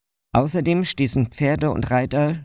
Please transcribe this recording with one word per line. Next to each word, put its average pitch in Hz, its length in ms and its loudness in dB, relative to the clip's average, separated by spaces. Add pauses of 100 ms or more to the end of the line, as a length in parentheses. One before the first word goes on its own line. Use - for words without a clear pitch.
(340)
Außerdem 165 500 2
stießen 135 440 0
Pferde 147 440 0
und - 200 -4
Reiter 135 540 0